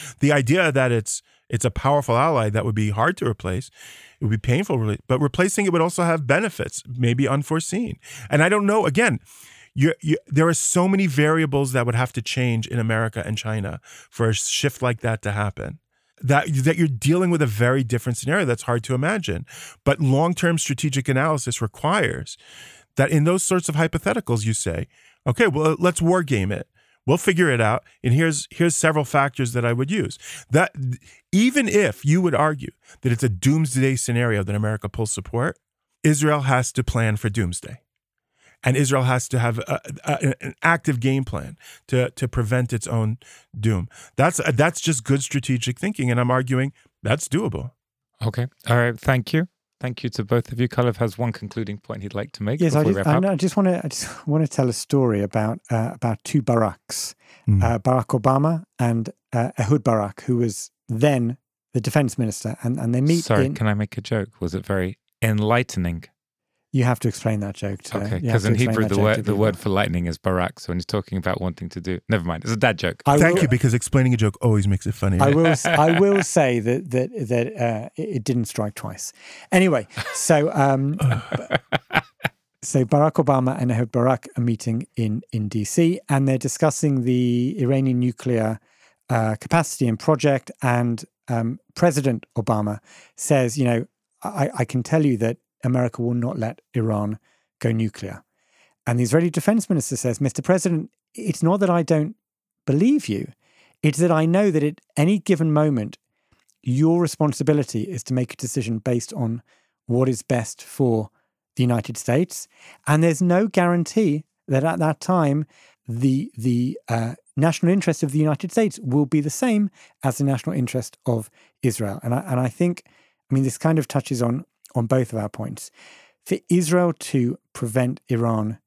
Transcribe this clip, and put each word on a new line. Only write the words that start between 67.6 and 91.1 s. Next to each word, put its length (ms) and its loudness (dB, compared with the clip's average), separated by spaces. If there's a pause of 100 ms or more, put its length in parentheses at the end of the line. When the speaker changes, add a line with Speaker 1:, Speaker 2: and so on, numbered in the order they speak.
Speaker 3:
to, 140 -8
Speaker 2:
Okay, 180 -4
Speaker 3:
you 160 -2
Speaker 2:
'cause 120 2
Speaker 3:
have 20 0
Speaker 2:
in 120 2
Speaker 3:
to 60 2
explain 60 2
Speaker 2:
Hebrew, 140 0
Speaker 3:
that 60 -2
Speaker 2:
the 60 0
Speaker 3:
joke 80 2
Speaker 2:
word, 120 4
Speaker 3:
to 80 0
Speaker 2:
the 120 0
word 200 2
Speaker 3:
people. 80 -12
Speaker 2:
for 60 -2
lightning 360 0
is 120 -4
barak. 440 -2
So 80 -10
when 80 -4
he's 80 -4
talking 320 -4
about 240 -4
wanting 280 -6
to 120 -12
do, 260 -6
never 160 0
mind, 200 -4
it's 100 -4
a 40 0
dad 220 2
joke. 260 -6
Speaker 3:
I 120 6
Speaker 1:
Thank 180 4
Speaker 3:
will 80 2
Speaker 1:
you, 60 4
because 240 2
explaining 400 2
a 40 2
joke 240 2
always 240 2
makes 220 0
it 60 -2
funny, 260 0
Speaker 3:
I 60 4
Speaker 1:
right? 100 4
Speaker 3:
will 120 4
s-, 180 2
I 340 4
Speaker 2:
<laughs> 0 -
Speaker 3:
will 240 4
say 360 2
that, 320 -2
that, 180 0 (180)
that, 300 -2
uh, 400 -4
it, 40 -6
it 220 -6
didn't 220 -2
strike 300 -6
twice. 360 -12 (400)
Anyway, 360 4 (260)
so, 400 2
um, 460 2
Speaker 1:
<laughs> 1600 -4
Speaker 3:
so 240 0
Barack 380 2
Obama 360 0
and 120 0
Ehud 200 0
Barak 360 0 (100)
are 40 0
meeting 540 -2
in, 260 -2 (100)
in 180 -4
D 140 -4
C, 440 0
and 200 2
they're 100 2
discussing 640 0
the 560 0
Iranian 400 0
nuclear, 600 -2 (500)
uh, 300 0
capacity 460 0
and 140 0
project. 500 2 (120)
And, 420 0 (240)